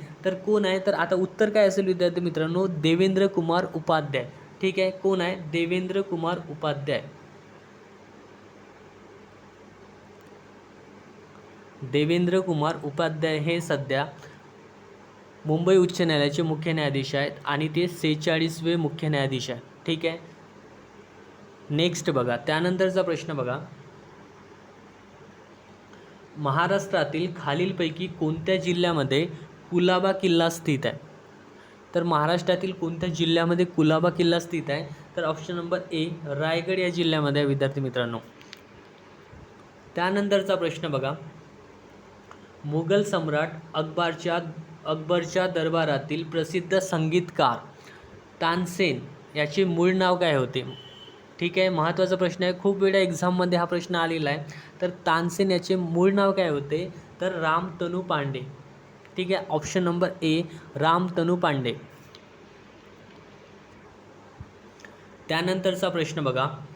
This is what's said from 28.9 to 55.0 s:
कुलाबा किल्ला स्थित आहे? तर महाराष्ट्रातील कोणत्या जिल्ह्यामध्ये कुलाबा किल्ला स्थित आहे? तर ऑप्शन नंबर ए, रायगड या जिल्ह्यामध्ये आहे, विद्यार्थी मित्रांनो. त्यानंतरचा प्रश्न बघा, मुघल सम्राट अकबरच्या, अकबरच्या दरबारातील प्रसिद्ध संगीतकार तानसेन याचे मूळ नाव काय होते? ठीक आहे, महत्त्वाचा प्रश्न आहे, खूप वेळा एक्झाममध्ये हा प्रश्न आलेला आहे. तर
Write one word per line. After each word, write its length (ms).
कुलाबा 420
किल्ला 380
स्थित 340
आहे? 140
तर 80
महाराष्ट्रातील 720
कोणत्या 360
जिल्ह्यामध्ये 560
कुलाबा 460
किल्ला 300
स्थित 280
आहे? 160
तर 80
ऑप्शन 300
नंबर 240
ए, 160
रायगड 540
या 100
जिल्ह्यामध्ये 540
आहे, 60
विद्यार्थी 320
मित्रांनो. 380
त्यानंतरचा 600
प्रश्न 340
बघा, 240
मुघल 380
सम्राट 460
अकबरच्या, 640
अकबरच्या 640
दरबारातील 800
प्रसिद्ध 540
संगीतकार 800
तानसेन 580
याचे 280
मूळ 280
नाव 240
काय 200
होते? 260
ठीक 180
आहे, 100
महत्त्वाचा 480
प्रश्न 280
आहे, 140
खूप 240
वेळा 160
एक्झाममध्ये 600
हा 60
प्रश्न 300
आलेला 360
आहे. 140
तर 100